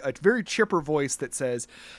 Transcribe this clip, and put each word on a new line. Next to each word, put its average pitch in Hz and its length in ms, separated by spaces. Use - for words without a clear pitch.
a 127 120
very 220 220
chipper 202 380
voice 143 340
that - 180
says, 123 340